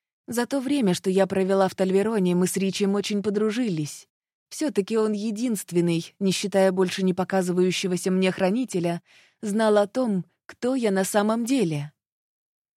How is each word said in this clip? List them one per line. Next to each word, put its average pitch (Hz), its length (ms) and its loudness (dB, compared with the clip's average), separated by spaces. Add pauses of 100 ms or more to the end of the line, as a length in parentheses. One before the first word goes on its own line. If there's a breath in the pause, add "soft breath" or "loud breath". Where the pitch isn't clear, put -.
(260)
За 240 200 -2
то 277 140 -2
время, 254 340 0
что 190 160 -4
я 190 160 4
провела 190 400 2
в 180 80 -4
Тальвероне, 190 640 0
мы 180 100 2
с - 100 -4
Ричем 196 380 -2
очень 202 280 -2
подружились. 208 840 -2 (440)
Все-таки 220 460 -2
он 214 160 2
единственный, 202 1040 -2
не 190 140 2
считая 190 400 2
больше 185 320 0
не 185 100 2
показывающегося 185 960 0
мне 185 220 2
хранителя, 180 680 -2 (420 soft breath)
знал 214 360 2
о 202 80 4
том, 208 380 -2 (200)
кто - 300 -4
я 233 160 0
на 190 140 2
самом 214 400 0
деле. 165 480 -2 (840)